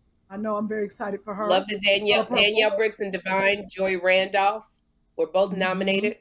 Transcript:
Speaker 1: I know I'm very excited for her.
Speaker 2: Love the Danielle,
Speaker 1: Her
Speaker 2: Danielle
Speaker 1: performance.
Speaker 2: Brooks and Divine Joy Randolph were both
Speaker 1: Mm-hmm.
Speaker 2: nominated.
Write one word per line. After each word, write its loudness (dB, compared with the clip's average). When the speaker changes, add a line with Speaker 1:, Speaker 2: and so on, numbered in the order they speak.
Speaker 1:
I -12
know -4
I'm -4
very -4
excited -8
for -8
her. -4
Speaker 2:
Love 4
the -6
Danielle, 2
Speaker 1:
Her -4
Speaker 2:
Danielle 4
Speaker 1:
performance. -2
Speaker 2:
Brooks 0
and -6
Divine 0
Joy -4
Randolph 2
were 0
both 0
Speaker 1:
Mm-hmm. -6
Speaker 2:
nominated. -2